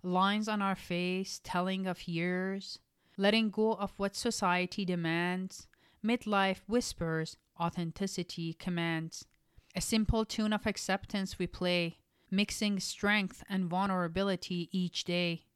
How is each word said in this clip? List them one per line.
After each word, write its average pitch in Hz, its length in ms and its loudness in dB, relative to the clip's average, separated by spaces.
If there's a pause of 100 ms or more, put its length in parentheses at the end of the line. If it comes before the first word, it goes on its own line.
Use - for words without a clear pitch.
lines 196 440 2
on 214 160 0
our 196 120 2
face 180 680 -2
telling 190 420 0
of 180 220 -4
years, 180 720 -2 (380)
letting 208 340 4
go 220 220 4
of 196 240 -2
what 196 180 0
society 180 680 0
demands, 175 840 -2 (360)
midlife 208 640 2
whispers, 165 720 0 (220)
authenticity 170 960 -4
commands. 165 720 -2 (500)
A 180 60 -4
simple 220 440 2
tune 214 280 0
of 208 120 -2
acceptance 196 720 -2
we 180 80 0
play, 175 520 0 (340)
mixing 202 480 0
strength 202 680 0
and 190 200 0
vulnerability 180 1000 0
each 180 320 -2
day. 175 400 0 (120)